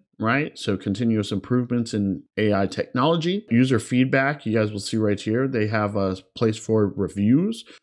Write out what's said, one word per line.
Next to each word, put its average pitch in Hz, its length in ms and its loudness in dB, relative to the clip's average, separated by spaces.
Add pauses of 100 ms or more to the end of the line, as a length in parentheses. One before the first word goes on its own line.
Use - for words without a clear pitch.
(200)
right? 123 380 -2
So 101 200 -2
continuous 107 540 0
improvements 120 640 -2
in 98 300 -2 (140)
A 104 160 2
I 98 120 2
technology. 165 840 -2
User 127 260 4
feedback, 135 680 0
you 113 120 0
guys 107 140 2
will 101 80 -8
see - 180 -4
right 104 220 2
here, 120 280 -2
they 117 200 -2
have 107 280 -2
a 95 220 0 (180)
place 113 220 0
for 110 300 2
reviews. 107 760 0 (200)